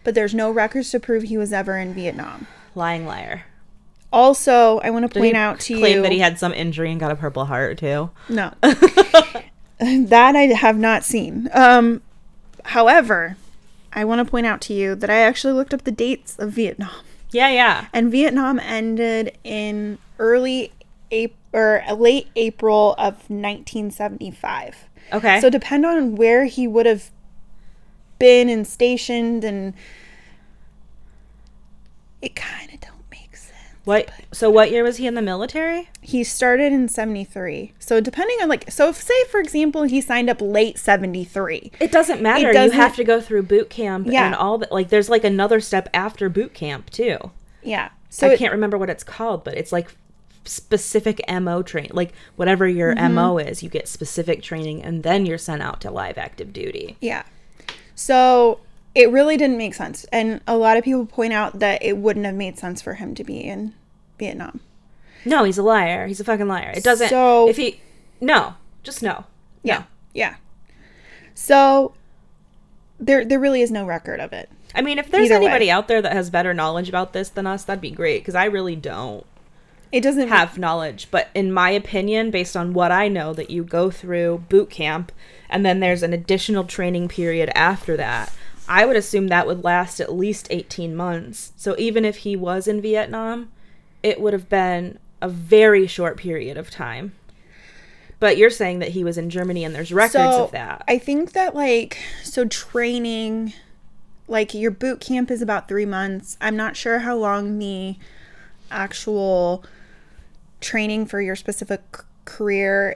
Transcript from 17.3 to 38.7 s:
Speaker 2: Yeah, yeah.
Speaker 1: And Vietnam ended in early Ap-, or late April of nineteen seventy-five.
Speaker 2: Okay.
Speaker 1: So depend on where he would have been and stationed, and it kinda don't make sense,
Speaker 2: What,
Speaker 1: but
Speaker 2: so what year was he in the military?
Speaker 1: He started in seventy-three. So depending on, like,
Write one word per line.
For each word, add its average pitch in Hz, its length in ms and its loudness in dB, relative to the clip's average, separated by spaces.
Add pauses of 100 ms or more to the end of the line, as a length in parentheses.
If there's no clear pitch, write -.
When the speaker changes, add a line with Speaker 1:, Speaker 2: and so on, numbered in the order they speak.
Speaker 2:
Yeah, 254 200 4
yeah. 247 420 4
Speaker 1:
And 233 180 2
Vietnam 269 480 2
ended 226 840 -4
in 208 540 -8 (200)
early 254 540 2 (400)
Ap-, 226 180 -2 (220)
or 214 320 2 (120)
late 233 380 4
April 214 640 2
of 202 320 -4
nineteen 208 600 -8
seventy-five. - 960 -10 (240)
Speaker 2:
Okay. 220 280 4
Speaker 1:
So 262 80 6
depend 277 380 2
on 277 300 0
where 233 300 4
he 247 200 -4
would 226 200 2
have 214 240 0 (1080)
been 247 300 8
and 220 180 -2
stationed, 233 800 -2
and 196 300 -8 (2500)
it - 140 -10
kinda - 460 -14
don't - 300 -20
make - 260 -20
sense, - 180 -20 (300)
Speaker 2:
What, 208 220 2 (220)
Speaker 1:
but - 80 -16
Speaker 2:
so 220 140 2
what 220 200 8
year 233 120 2
was 240 140 0
he 254 100 -6
in 240 80 -4
the 226 80 -4
military? 311 680 -6 (140)
Speaker 1:
He 240 220 -4
started 254 480 2
in 254 160 2
seventy-three. 202 880 -8
So 226 220 0
depending 370 420 -2
on, 320 60 0
like, - 220 -2